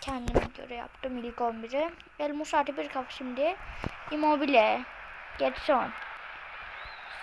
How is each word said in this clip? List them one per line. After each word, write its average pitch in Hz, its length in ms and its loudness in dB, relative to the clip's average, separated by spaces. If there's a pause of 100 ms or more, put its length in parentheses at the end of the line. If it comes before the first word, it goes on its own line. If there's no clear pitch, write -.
Kendime 247 440 2 (120)
göre - 180 -10
yaptım 254 420 -6
ilk 233 240 -6
on 226 220 0
biri. 285 300 -2 (260)
El 294 140 0
Musrati 294 440 0
bir 294 120 -4
kafa 254 220 -4
şimdi. 262 440 0 (560)
Immobile. 285 680 6 (560)
Getson. 262 540 4 (1300)